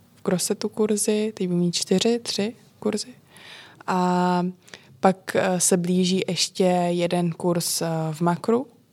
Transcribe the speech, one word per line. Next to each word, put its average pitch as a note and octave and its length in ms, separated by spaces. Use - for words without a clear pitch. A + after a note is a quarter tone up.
V - 100
Grossetu G3 440
kurzy, G#3+ 680
teď F#3+ 120
budu F3 120
mít F3 140
čtyři, A3+ 480
tři G#3+ 320
kurzy. G#3 300
A F3+ 560
pak, - 360
eh, F#3 240
se - 160
blíží F3+ 520
ještě - 340
jeden F3 420
kurz, E3+ 500
eh, E3 40
v D3+ 80
Makru. F3 460